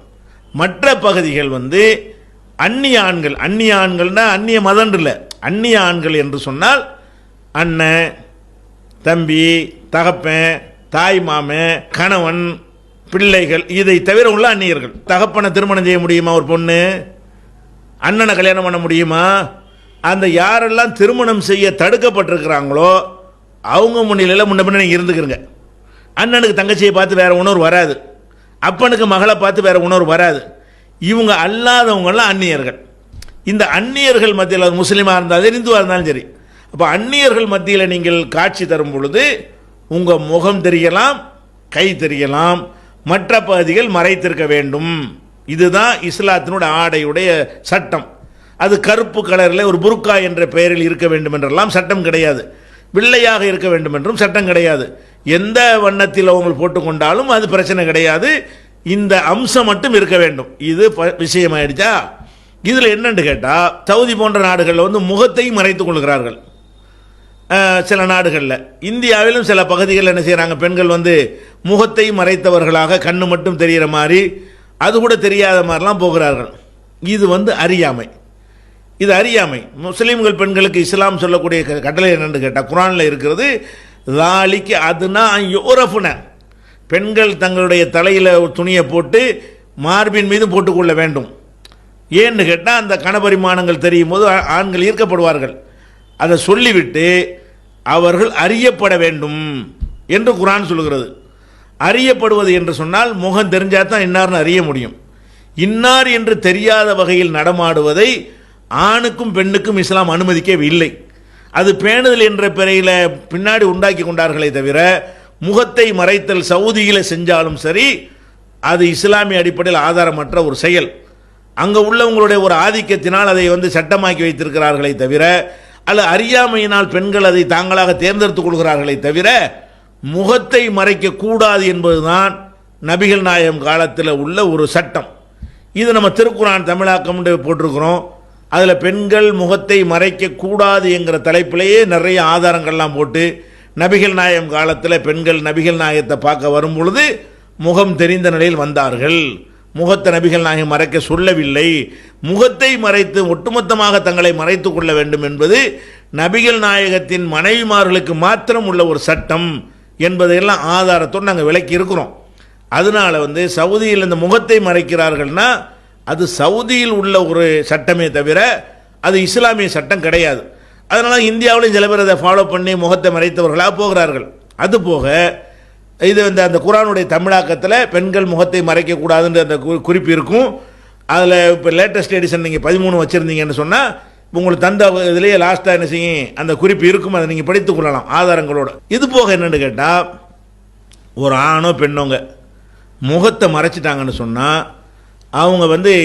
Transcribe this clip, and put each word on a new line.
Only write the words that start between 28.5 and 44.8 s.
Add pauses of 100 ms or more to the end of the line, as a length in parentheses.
அப்பனுக்கு
மகளை
பார்த்து
வேற
உணர்வு
வராது. (560)
இவங்க
அல்லாதவங்கெல்லாம்
அந்நியர்கள். (580)
இந்த
அந்நியர்கள்
மத்தியில்,
அது
முஸ்லீமா
இருந்தாலும்
சரி,
இந்துவா
இருந்தாலும்
சரி, (460)
அப்ப
அந்நியர்கள்
மத்தியில
நீங்கள்
காட்சி
தரும்
பொழுது (380)
உங்க
முகம்
தெரியலாம், (460)
கை
தெரியலாம், (360)
மற்ற
பகுதிகள்
மறைத்திருக்க
வேண்டும். (260)